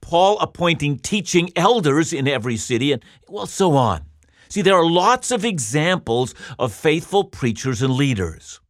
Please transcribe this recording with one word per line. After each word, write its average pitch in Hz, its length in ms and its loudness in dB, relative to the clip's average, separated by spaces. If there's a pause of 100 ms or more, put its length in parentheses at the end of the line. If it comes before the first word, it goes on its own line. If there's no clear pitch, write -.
Paul 190 380 2
appointing 156 600 -2
teaching 180 560 -2
elders 165 560 2
in 139 160 -2
every 123 300 -2
city, 127 340 -2
and, 127 120 -4 (240)
well, 202 180 -10
so 180 300 2
on. 101 300 2 (420)
See, 202 160 -4
there 190 140 4
are 165 120 4
lots 185 400 2
of 226 160 -2
examples 139 880 -2 (240)
of 120 160 -4
faithful 165 520 0
preachers 127 580 -4
and 131 100 0
leaders. 110 640 -4 (100)